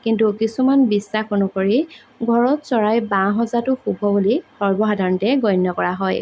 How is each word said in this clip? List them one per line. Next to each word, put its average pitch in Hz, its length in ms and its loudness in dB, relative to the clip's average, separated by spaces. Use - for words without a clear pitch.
কিন্তু 226 220 0
কিছুমান 254 400 2
বিশ্বাস 208 320 -2
অনুসৰি 196 420 0
ঘৰত 240 300 2
চৰাই 220 280 2
বাহ 196 260 0
সজাটো 233 340 -2
শুভ 196 180 -6
বুলি 202 200 2
সৰ্বসাধাৰণতে 196 720 0
গণ্য 185 220 2
কৰা 180 220 -2
হয়। 190 220 -2